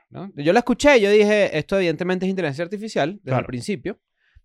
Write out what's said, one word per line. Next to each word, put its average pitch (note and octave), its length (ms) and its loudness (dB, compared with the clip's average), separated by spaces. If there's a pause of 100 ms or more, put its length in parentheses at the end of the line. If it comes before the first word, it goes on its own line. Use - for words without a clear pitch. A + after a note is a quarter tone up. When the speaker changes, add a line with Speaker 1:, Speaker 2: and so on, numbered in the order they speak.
(120)
Speaker 1:
¿no? F3+ 240 -16
Yo D3+ 180 0
la A#3+ 60 4
escuché, B3+ 420 4
yo G3+ 80 2
dije, G#3 480 4
"Esto G3 200 -2
evidentemente F3+ 500 -2
es - 20 0
inteligencia E3+ 340 -4
artificial", G3 520 -4
desde D3+ 160 -10
el - 20 0
Speaker 2:
Claro. B2 140 -2
Speaker 1:
principio. B2 520 -8 (460)